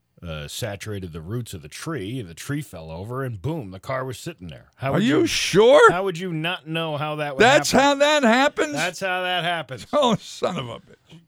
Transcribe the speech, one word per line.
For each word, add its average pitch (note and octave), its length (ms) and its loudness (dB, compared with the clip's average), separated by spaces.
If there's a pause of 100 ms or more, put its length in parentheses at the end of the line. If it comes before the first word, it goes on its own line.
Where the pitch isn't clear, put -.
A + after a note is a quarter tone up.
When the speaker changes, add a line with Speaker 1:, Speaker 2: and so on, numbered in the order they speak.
(220)
Speaker 1:
uh, D#2 260 -12
saturated G2+ 680 -10
the E2 80 -12
roots A2 320 -8
of E2+ 80 -14
the D2 80 -18
tree, C3 500 -10
and G2 100 -12
the E2 60 -18
tree C#3+ 260 -8
fell D#2+ 300 -16
over, A2+ 320 -10
and A2+ 180 -8
boom, C#3+ 300 -8
the F#2+ 80 -16
car C3 260 -6
was B2+ 140 -10
sitting F#2 300 -14
there. C2 260 -18
How C3+ 140 -6
Speaker 2:
Are F#3 60 0
Speaker 1:
would F#3+ 80 2
Speaker 2:
you D4 180 4
Speaker 1:
you E4+ 60 2
Speaker 2:
sure? C4+ 640 8
Speaker 1:
How F3+ 120 0
would F3+ 160 -4
you F#3 140 -6
not D#3+ 340 -6
know D#3+ 300 -4
how D3+ 180 -4
that D3 200 -6
would D3 60 4
Speaker 2:
That's C4+ 300 6
Speaker 1:
happen? C#4 300 4
Speaker 2:
how D4 180 4
that C#4 40 2
happens? C#4 500 2
Speaker 1:
That's E3+ 260 -4
how F#3 240 -2
that F3+ 200 -2
happens. D#3+ 500 -6
Speaker 2:
Oh, B3+ 220 4
son - 440 -6
of B2 100 -10
a A2 100 -12
bitch. - 480 -20